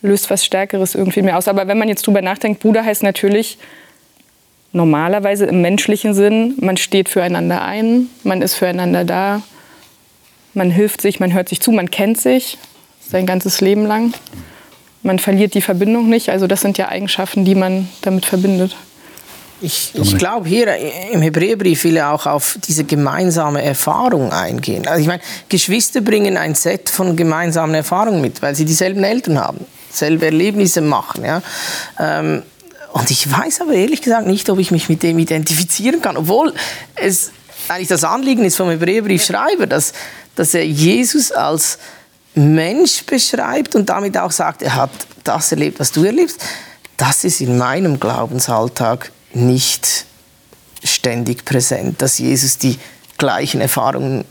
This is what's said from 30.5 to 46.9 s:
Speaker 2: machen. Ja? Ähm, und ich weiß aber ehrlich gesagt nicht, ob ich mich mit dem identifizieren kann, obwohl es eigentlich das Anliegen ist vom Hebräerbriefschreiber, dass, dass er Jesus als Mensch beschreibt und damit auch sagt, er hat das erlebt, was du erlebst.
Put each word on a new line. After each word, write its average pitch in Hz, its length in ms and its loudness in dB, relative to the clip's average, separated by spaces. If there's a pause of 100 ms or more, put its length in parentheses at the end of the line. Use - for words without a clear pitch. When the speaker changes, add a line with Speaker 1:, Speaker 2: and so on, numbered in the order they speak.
Speaker 2:
machen. 143 440 -2
Ja? 156 160 -2 (580)
Ähm, 156 440 -2 (500)
und 120 180 -2
ich 143 180 -2
weiß 214 320 -2
aber 311 120 0
ehrlich 220 280 2
gesagt 226 260 0
nicht, 196 220 0
ob 190 100 2
ich 185 120 0
mich 165 180 0
mit - 140 0
dem 165 160 2
identifizieren 170 840 0
kann, 165 160 -2
obwohl 208 360 2 (420)
es - 360 -2 (360)
eigentlich 180 200 -4
das 170 160 2
Anliegen 247 420 2
ist 180 120 2
vom 185 120 0
Hebräerbriefschreiber, 196 960 0
dass, - 280 -2 (420)
dass 160 180 0
er 165 120 2
Jesus 202 680 2
als - 480 -2 (560)
Mensch 160 720 4
beschreibt - 680 -2
und 208 140 -2
damit 190 280 -2
auch 180 140 -2
sagt, 160 320 -2
er 131 120 -2
hat 135 140 0 (340)
das 156 280 -2
erlebt, 147 280 -2
was 139 140 -2
du 156 100 2
erlebst. 262 400 0 (540)